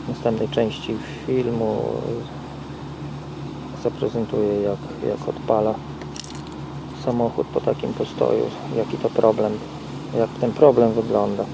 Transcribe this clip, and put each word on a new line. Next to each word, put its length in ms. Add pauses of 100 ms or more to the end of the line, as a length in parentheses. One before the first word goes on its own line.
w 40
następnej 400
części 480 (300)
filmu, 560 (1900)
yy, 60
zaprezentuję, 760
jak, 180 (300)
jak 200
odpala 460 (1300)
samochód 420
po 140
takim 340
postoju, 500 (320)
jaki 200
to 140
problem, 420 (600)
jak 160 (100)
ten 120
problem 400
wygląda. 600